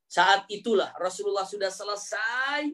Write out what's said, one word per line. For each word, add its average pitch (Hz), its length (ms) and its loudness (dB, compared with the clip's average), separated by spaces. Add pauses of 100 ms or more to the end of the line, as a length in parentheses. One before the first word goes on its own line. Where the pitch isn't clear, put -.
(120)
Saat 190 400 6
itulah 202 480 0
Rasulullah 190 480 -2
sudah 190 240 -4
selesai 226 1040 -4